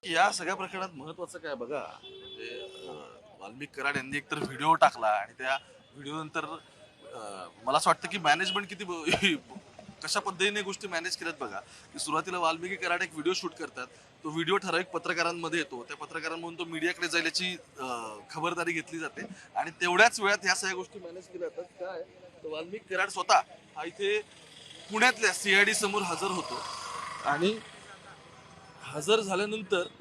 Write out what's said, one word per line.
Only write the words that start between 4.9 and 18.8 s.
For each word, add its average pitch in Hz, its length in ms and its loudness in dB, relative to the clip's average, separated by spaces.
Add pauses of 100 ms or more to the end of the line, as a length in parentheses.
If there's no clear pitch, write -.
आणि 107 320 2
त्या 131 200 0 (340)
व्हिडिओ 139 220 -10
नंतर, 156 300 -4 (680)
अं, 101 360 -10 (160)
मला 135 140 4
असं 175 120 4
वाटतं 165 180 2
की 190 100 -4
मॅनेजमेंट 185 500 2
किती 185 160 -10
ब-, 175 220 -6
<laughs> - 1000 -2
कशा 175 160 0
पद्धतीने 202 420 -2
गोष्टी 196 260 -8
मॅनेज 175 280 -4
केल्यात 165 240 -6
बघा, 101 200 -8
की - 380 -20
सुरुवातीला 160 400 -2
वाल्मिकी 170 380 0
कराड 180 260 0
एक 170 100 -6
व्हिडिओ 160 200 0
शूट 185 220 -4
करतात, 131 320 -10 (380)
तो 156 60 -4
व्हिडिओ 165 260 0
ठराविक 185 300 0
पत्रकारांमध्ये 170 720 -2
येतो, 127 300 -4
त्या 143 80 -12
पत्रकारांमधून 160 600 -8
तो 175 60 -4
मीडियाकडे 165 440 -2
जाईल 165 160 2
याची, 180 280 0 (260)
अं, 117 420 -6 (100)
खबरदारी 170 420 -2
घेतली 160 260 -6